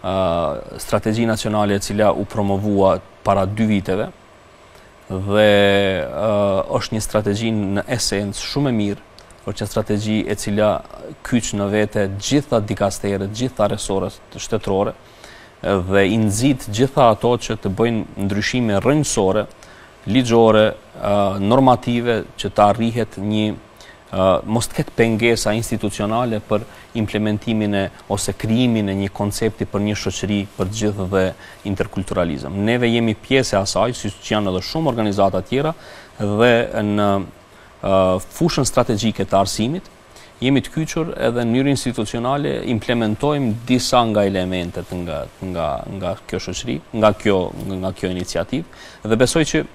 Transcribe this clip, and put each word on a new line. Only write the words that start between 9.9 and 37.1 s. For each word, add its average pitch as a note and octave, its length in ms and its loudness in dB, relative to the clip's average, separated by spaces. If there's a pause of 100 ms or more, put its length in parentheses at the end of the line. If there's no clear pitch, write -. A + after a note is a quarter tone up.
e G#2 140 -4
cila G#2+ 340 0 (560)
kyç - 280 0
në G2+ 160 -2
vete G#2 360 0 (100)
gjitha A#2+ 460 0
dikasterët, G2+ 720 -2
gjitha A2+ 360 -2
resorët F#2+ 680 -6
shtetërore G2+ 580 -2 (840)
dhe G2 240 4
i G#2 120 2
nxit A2+ 520 2
gjitha B2 420 4
ato A#2+ 260 2
që A2 200 -6
të G2+ 160 -4
bëjnë A2 520 -2
ndryshime G#2 560 0
rrënjësore, G#2+ 640 2 (580)
ligjore, A2+ 640 6 (280)
ë, - 200 -2 (280)
normative, A#2+ 840 2 (140)
që G2 120 -6
të G#2 160 6
arrihet A2+ 520 0
një, G#2+ 280 0 (600)
ë, F#2+ 200 0 (180)
mos A2+ 260 0
të - 80 -6
ketë - 160 -4
pengesa A2+ 600 2
institucionale A2 840 -2
për G#2 260 -2 (280)
implementimin G#2+ 840 -2
e, G2 100 0 (200)
ose G2+ 280 -4
krijimin A2 560 -2
e F#2+ 60 -2
një G2 140 -2
koncepti G2+ 560 -4
për G2+ 160 -4
një G#2 160 -2
shoqëri G2+ 400 -4 (200)
për G2 120 -4
të G#2+ 100 -8
gjithë G2+ 300 -2
dhe F#2+ 140 2 (420)
interkulturalizëm. F2+ 1000 -4
Neve A#2+ 260 2
jemi A#2 260 2
pjesë C3 400 0
e - 60 4
asaj, A2+ 340 -2
si - 160 -6
që - 220 -4
janë G2+ 180 0
edhe F#2 100 -2
shumë D#3+ 300 -2
organizata G2 480 2
tjera, C#3+ 320 -2 (460)
dhe A2 340 4 (320)
në, G#2 240 2 (720)